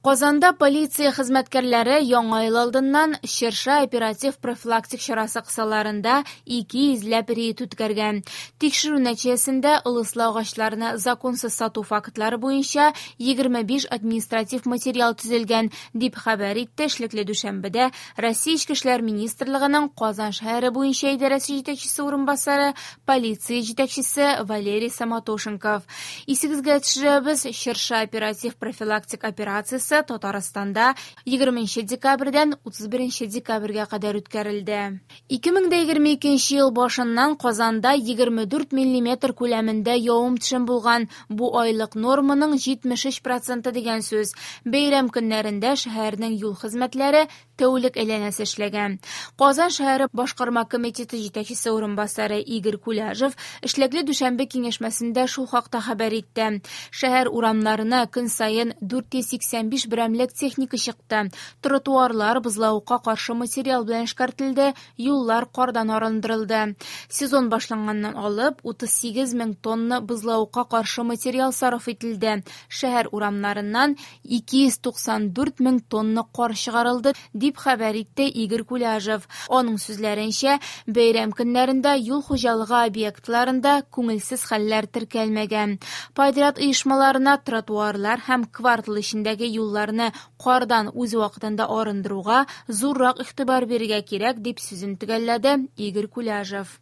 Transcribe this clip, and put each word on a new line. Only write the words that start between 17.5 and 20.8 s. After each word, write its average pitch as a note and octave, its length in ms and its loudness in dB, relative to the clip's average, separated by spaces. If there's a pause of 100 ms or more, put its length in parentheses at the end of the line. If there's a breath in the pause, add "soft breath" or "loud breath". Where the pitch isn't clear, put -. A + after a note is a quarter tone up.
Россия A#3 420 0
Эчке D4 160 -2
эшләр B3 320 0
министрлыгының C4+ 880 0
Казан G#3+ 400 -4
шәһәре A#3 400 -2
буенча C#4 400 0